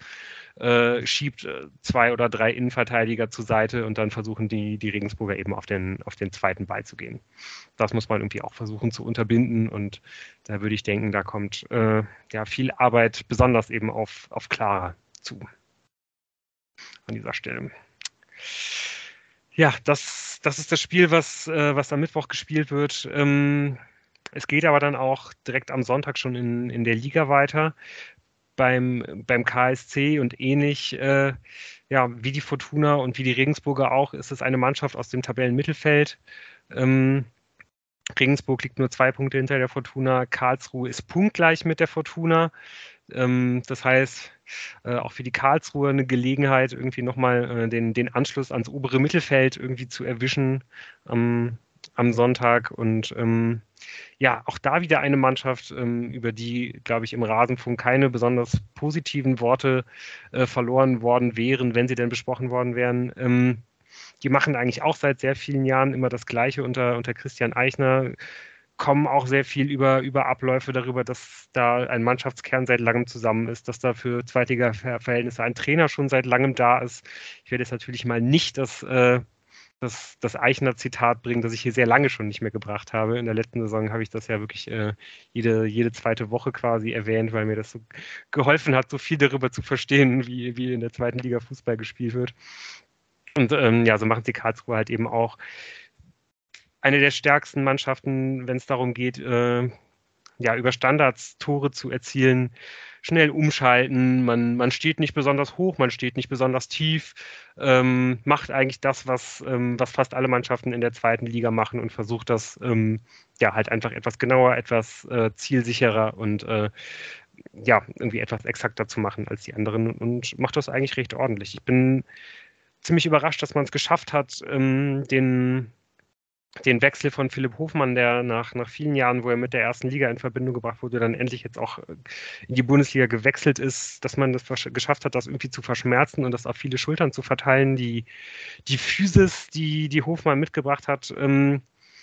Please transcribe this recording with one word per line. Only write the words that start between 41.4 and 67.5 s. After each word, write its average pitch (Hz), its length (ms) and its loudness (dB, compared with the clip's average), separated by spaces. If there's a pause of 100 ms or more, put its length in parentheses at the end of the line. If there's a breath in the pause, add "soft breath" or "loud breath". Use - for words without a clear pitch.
mit 165 140 0
der 165 80 2
Fortuna. 165 640 0 (600 loud breath)
Ähm, 123 540 0
das - 180 -10
heißt, 131 480 2 (520 loud breath)
äh, 120 120 -4
auch - 160 -4
für - 120 -12
die 123 80 -8
Karlsruher 139 580 2
eine 135 160 2
Gelegenheit, 131 680 2
irgendwie 127 280 -6
nochmal, 123 640 0
äh, 113 40 -2
den, 113 240 0
den 123 200 -2
Anschluss 127 380 -2
ans 120 160 -4
obere 131 320 -2
Mittelfeld 135 580 2
irgendwie 127 300 -8
zu - 160 -12
erwischen 127 600 -2 (420 loud breath)
am, 117 520 0 (380)
am 120 180 2
Sonntag. 120 580 2
Und, 113 460 -2
ähm, 117 440 0 (560 loud breath)
ja, 120 280 0
auch - 120 -8
da 147 240 0
wieder 160 180 2
eine 139 180 2
Mannschaft, 131 540 0
ähm, 120 400 -4
über 117 200 -6
die, 120 520 -8
glaub 117 200 -2
ich, 110 100 -8
im 117 100 -2
Rasenfunk 120 560 -2
keine 131 300 2
besonders 120 500 0 (160)
positiven 143 640 -2
Worte, 127 460 2 (460 loud breath)
äh, 127 140 2
verloren 127 560 2
worden 120 360 2
wären, 123 380 0
wenn 120 120 2
sie 127 80 0
denn 120 140 0
besprochen 123 400 -6
worden 123 260 -2
wären. 123 420 0
Ähm, 123 420 2 (640 loud breath)
die 139 80 -2
machen 139 260 2
eigentlich 123 260 -2
auch 147 140 0
seit 139 240 0
sehr 135 160 0
vielen 139 300 -2
Jahren 131 280 4
immer 127 160 -2
das 120 160 -8
Gleiche 127 380 -2
unter, 123 340 0
unter 120 160 -6
Christian 120 400 -4